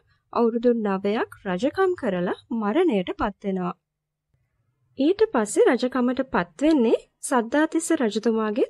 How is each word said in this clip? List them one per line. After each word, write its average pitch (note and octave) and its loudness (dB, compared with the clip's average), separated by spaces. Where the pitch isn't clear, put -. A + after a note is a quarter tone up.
අවුරුදු A#3 2
නවයක් G3+ -4
රජකම් D4+ 0
කරලා F#3+ -2
මරණයට A3+ 0
පත් A#3 -6
වෙනවා. F#3 -4
ඊට E4 2
පස්සේ D#4 2
රජකමට B3+ 0
පත් - -4
වෙන්නේ D4 2
සද්ධාතිස්ස C#4+ 0
රජතුමාගේ A3 0